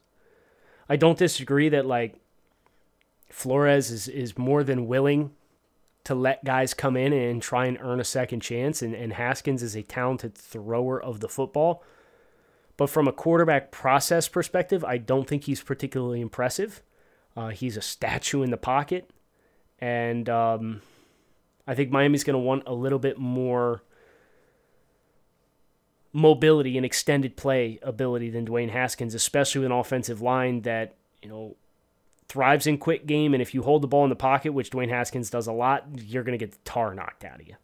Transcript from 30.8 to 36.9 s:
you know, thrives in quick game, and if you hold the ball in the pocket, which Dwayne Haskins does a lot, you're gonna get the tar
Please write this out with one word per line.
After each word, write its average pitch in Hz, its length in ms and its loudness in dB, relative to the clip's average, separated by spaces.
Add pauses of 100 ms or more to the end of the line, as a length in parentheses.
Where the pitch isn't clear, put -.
you 104 60 -18
know, 110 280 -14 (720)
thrives 139 380 4
in 147 120 2
quick 160 280 -2
game, 151 280 4
and 127 80 2
if - 120 -6
you 131 80 -2
hold 143 200 4
the 139 60 -2
ball 143 160 4
in 135 60 2
the 120 60 0
pocket, 139 380 0
which 131 160 -4
Dwayne 127 180 -4
Haskins 120 400 -4
does 117 180 -4
a 113 60 -6
lot, 123 320 0 (100)
you're 117 280 -8
gonna 120 160 -4
get 107 140 -8
the - 120 -20
tar 110 300 -2